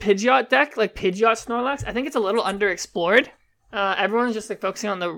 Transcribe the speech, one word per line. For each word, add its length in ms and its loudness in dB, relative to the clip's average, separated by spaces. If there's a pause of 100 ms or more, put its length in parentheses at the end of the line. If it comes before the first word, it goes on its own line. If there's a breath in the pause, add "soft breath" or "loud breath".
Pidgeot 480 2
deck, 300 2
like, 180 0
Pidgeot 400 2 (100)
Snorlax, 400 -4
I 60 -6
think 140 -4
it's 100 -6
a 40 2
little 220 0
underexplored. 840 0 (420)
Uh, 280 -2
everyone's 340 0
just, 160 -8
like, 140 -8
focusing 260 -4
on 120 -4
the 180 -4